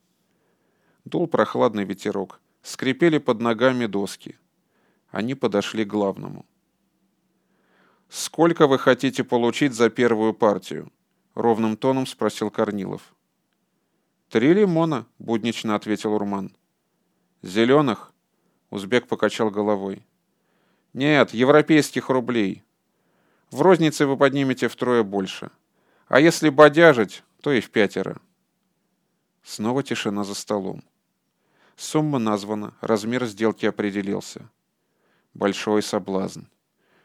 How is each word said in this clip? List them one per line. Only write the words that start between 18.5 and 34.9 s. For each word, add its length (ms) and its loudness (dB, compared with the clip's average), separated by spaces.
узбек 380 -2
покачал 420 -2
головой. 560 -4
«Нет, 400 2
европейских 760 2
рублей. 540 -2
В 100 -2
рознице 440 4
вы 120 0
поднимете 500 0
втрое 360 0
больше. 480 -6
А 120 4
если 300 4
бодяжить, 760 6
то 100 -4
и 100 0
в 80 -8
пятеро». 500 -2
Снова 400 -4
тишина 400 -4
за 100 -8
столом. 500 -6
Сумма 440 -2
названа, 600 -4
размер 440 -2
сделки 400 -2
определился. 840 -6